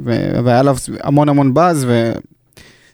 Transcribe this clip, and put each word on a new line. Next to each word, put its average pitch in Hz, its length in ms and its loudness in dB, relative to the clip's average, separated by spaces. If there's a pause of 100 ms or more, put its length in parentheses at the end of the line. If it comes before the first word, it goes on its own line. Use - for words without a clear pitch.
ו-, 104 400 -2
והיה 123 160 2
עליו 139 160 2 (260)
המון 143 260 2
המון 139 260 2
באז, 156 320 0 (1080)